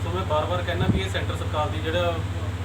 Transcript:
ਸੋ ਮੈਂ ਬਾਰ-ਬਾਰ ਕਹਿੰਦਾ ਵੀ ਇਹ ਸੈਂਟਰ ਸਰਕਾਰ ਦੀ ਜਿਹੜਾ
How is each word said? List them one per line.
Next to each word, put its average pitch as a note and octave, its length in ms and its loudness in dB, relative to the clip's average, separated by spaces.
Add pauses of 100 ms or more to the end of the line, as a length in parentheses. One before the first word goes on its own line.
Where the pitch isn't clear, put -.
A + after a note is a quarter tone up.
ਸੋ E3+ 60 0
ਮੈਂ F#3 140 0
ਬਾਰ-ਬਾਰ F3+ 380 2
ਕਹਿੰਦਾ E3+ 280 2
ਵੀ F#3+ 80 4
ਇਹ F#3+ 120 -2
ਸੈਂਟਰ - 260 -2
ਸਰਕਾਰ D#3 320 0
ਦੀ D3+ 100 -2
ਜਿਹੜਾ E3+ 360 0 (500)